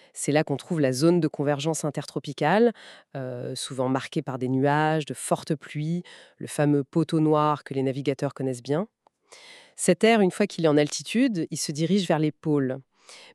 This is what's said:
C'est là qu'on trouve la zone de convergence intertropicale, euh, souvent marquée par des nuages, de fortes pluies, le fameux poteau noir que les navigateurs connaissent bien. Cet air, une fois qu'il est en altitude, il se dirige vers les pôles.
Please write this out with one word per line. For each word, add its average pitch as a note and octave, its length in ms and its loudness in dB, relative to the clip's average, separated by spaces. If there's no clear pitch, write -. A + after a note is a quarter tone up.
C'est - 160 -4
là D3+ 140 4
qu'on C#3 120 -2
trouve D#3+ 240 -4
la C3 120 2
zone E3 260 4
de D#3 80 2
convergence D3 580 -2
intertropicale, D3+ 880 0
euh, B2+ 400 -8
souvent B2+ 320 -4
marquée C3 340 -2
par B2+ 160 -8
des B2+ 100 -4
nuages, C#3+ 580 2
de C3+ 60 -10
fortes - 440 -4
pluies, D#3+ 480 -6
le - 80 -12
fameux D3 380 2
poteau D#3+ 340 0
noir D3+ 460 2
que D3 100 -12
les C3+ 80 0
navigateurs C3+ 500 -2
connaissent C3 300 -6
bien. D3 240 -2
Cet - 300 2
air, A3 160 6
une F#3 100 4
fois G#3 160 0
qu'il E3+ 180 -4
est D#3 40 4
en D3 100 6
altitude, E3+ 720 0
il D#3+ 80 -8
se - 140 -6
dirige E3 340 0
vers D#3 140 2
les D3+ 120 0
pôles. C3+ 460 -2